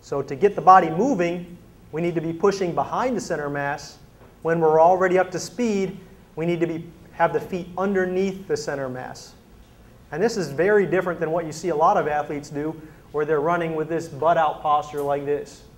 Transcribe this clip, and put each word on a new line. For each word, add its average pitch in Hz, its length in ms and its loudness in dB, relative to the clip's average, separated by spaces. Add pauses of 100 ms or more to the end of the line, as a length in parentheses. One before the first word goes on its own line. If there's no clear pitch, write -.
So 143 220 -6
to 139 140 -8
get 196 180 2
the - 60 -4
body 175 300 8
moving, 175 640 -2 (360)
we 156 100 -4
need 170 120 -2
to 165 60 -2
be 160 120 -4
pushing 185 420 0
behind 196 420 -2
the 175 40 -2
center 147 280 -6
mass. 143 500 -6 (440)
When 165 180 2
we're 160 200 6
already 180 380 6
up 180 120 2
to 170 80 -6
speed, 196 600 -4 (380)
we 160 100 -4
need 175 140 0
to 170 60 2
be, 165 180 -6 (280)
have 165 200 2
the 156 80 0
feet 175 280 -8 (100)
underneath 190 680 -2
the 151 100 -2
center 143 320 -6
mass. - 460 -14 (800)
And 151 100 -4
this 226 140 0
is 160 140 -4
very 185 360 4
different 175 340 -2
than 156 100 -2
what 165 160 -2
you 151 60 -10
see 180 180 -6
a 156 60 -2
lot 170 200 4
of 156 100 0
athletes 147 440 -6
do, 156 300 -6 (320)
where 151 120 -2
they're 151 160 0
running 165 340 -2
with 156 140 -4
this 165 200 -4
butt 151 280 0
out 151 240 0
posture 147 400 0
like 143 240 -2
this. - 380 -6 (160)